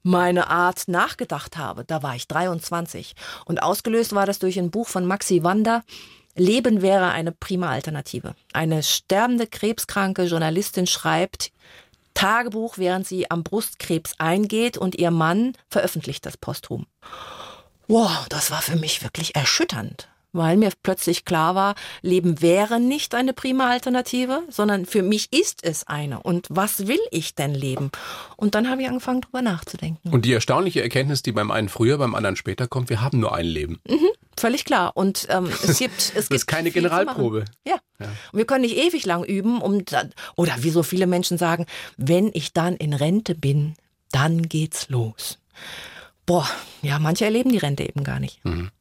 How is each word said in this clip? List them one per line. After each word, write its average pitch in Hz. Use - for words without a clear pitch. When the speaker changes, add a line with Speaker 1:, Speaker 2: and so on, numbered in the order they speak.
Speaker 1:
meine 180
Art 175
nachgedacht -
habe. 113
Da 127
war 135
ich 123
dreiundzwanzig. 170
Und 165
ausgelöst 220
war 196
das 196
durch 185
ein 180
Buch 226
von 180
Maxi 180
Wander, 220
Leben 220
wäre 190
eine 165
prima 180
Alternative. 143
Eine 160
sterbende, 233
krebskranke 196
Journalistin 170
schreibt -
Tagebuch, 220
während 185
sie -
am 165
Brustkrebs -
eingeht 214
und 185
ihr 170
Mann 170
veröffentlicht -
das -
posthum. -
Wow, 196
das 147
war 151
für 165
mich 156
wirklich 156
erschütternd. -
Weil 165
mir 208
plötzlich 180
klar 165
war, 196
Leben 175
wäre 208
nicht 262
eine 254
prima 262
Alternative, 247
sondern 208
für 202
mich 208
ist -
es 160
eine. 147
Und 175
was 190
will 277
ich 160
denn 143
leben? 139
Und 208
dann 220
habe 262
ich 262
angefangen, 254
drüber 254
nachzudenken. 165
Speaker 2:
Und 123
die 123
erstaunliche 143
Erkenntnis, 131
die 120
beim 107
einen 107
früher, 123
beim 120
anderen 98
später 120
kommt, 123
wir 107
haben 131
nur 107
ein 85
Leben. 78
Speaker 1:
Mhm, 311
völlig 240
klar. 208
Und, 196
ähm, 180
es 160
gibt, -
Speaker 2:
<laughs> -
Speaker 1:
es -
Speaker 2:
Das -
ist -
Speaker 1:
gibt 135
Speaker 2:
keine 165
Speaker 1:
viel 175
zu 175
machen. 160
Speaker 2:
Generalprobe. 127
Speaker 1:
Ja. 349
Speaker 2:
Ja. 104
Speaker 1:
Und 196
wir 226
können 262
nicht 233
ewig 330
lang 175
üben, 208
um 196
da, 120
oder 170
wie 160
so 170
viele 180
Menschen 180
sagen, 165
"Wenn 175
ich 156
dann 175
in 151
Rente 165
bin, 147
dann 165
geht's 156
los." 113
Boah, 175
ja, 143
manche 160
erleben 233
die 226
Rente 143
eben 143
gar 131
nicht. -
Speaker 2:
Mhm. 90